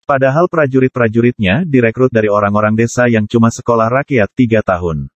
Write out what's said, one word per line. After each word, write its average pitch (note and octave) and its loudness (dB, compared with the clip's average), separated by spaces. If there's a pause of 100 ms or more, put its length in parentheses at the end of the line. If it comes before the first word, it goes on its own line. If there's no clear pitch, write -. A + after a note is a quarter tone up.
Padahal C#3 0
prajurit-prajuritnya B2+ 0
direkrut B2+ 2
dari A2 0
orang-orang G#2 0
desa A#2 0
yang A2 0
cuma A#2 2
sekolah A#2 0
rakyat A#2+ -2
tiga A2 0
tahun. E2+ -4